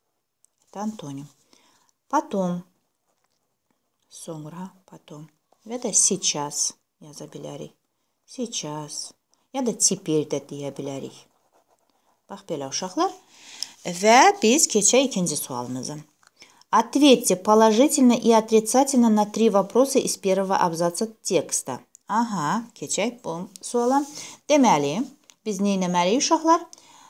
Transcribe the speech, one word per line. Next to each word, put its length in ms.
Это 160
антоним. 440
Потом. 560
Sonra, 600
потом. 420
Və 160
də 120
сейчас 840
yaza 240
bilərik. 480
Сейчас. 880
Ya 140
da 80
теперь 560
də 160
deyə 320
bilərik. 380
Bax 160
belə, 240
uşaqlar. 400
Və 340
biz 280
keçək 400
ikinci 280
sualımıza. 600
Ответьте 600
положительно 760
и 220
отрицательно 760
на 160
три 240
вопроса 480
из 200
первого 400
абзаца 500
текста. 580
Aha, 560
keçək 480
bu 240
suala. 400
Deməli, 480
biz 180
nə 140
etməliyik, 420
uşaqlar? 460